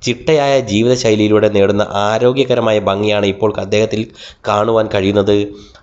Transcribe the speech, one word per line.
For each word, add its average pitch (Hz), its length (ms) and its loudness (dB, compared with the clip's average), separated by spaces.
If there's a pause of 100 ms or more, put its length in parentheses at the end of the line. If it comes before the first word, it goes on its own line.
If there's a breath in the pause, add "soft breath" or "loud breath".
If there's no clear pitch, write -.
ചിട്ടയായ 139 560 0
ജീവിതശൈലിയിലൂടെ 107 920 2
നേടുന്ന 101 400 2
ആരോഗ്യകരമായ 113 880 0
ഭംഗിയാണ് 101 460 -2
ഇപ്പോൾ 101 320 -2
അദ്ദേഹത്തിൽ 104 500 -2 (400 loud breath)
കാണുവാൻ 107 460 0
കഴിയുന്നത്. 101 540 2 (360 loud breath)